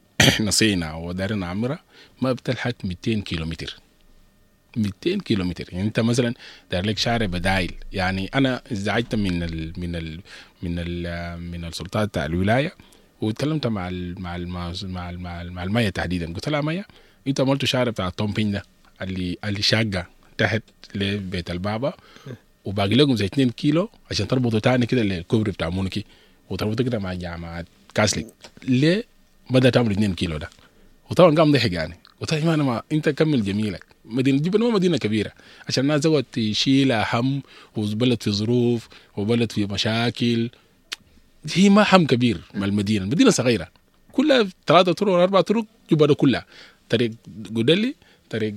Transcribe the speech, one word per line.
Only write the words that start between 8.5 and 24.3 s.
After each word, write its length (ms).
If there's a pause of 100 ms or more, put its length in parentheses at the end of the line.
ازدعجت 440
من 280
ال-، 340
من 180
ال-، 240 (440)
من 160
ال-، 600
من 260
السلطات 420
بتاع 180
الولاية، 480 (480)
واتكلمت 460
مع 220
ال-، 320
مع 140
ال-، 120
مع 220
ال-، 180
مع 220
ال-، 100
مع 220
ال-، 100
مع 120
المية 260
تحديدًا. 440
قلت 160
لها: 120
"مية، 240 (420)
أنتوا 180
عملتوا 220
شارع 240
بتاع 180
تومبين 420
ده، 120 (380)
اللي، 420
اللي 180
شاقة 440 (320)
تحت 260 (320)
لبيت 560
البابا، 420 (720)
وباقي 300
لكم 200
زي 100
اتنين 240
كيلو 400 (220)
عشان 160
تربطوا 320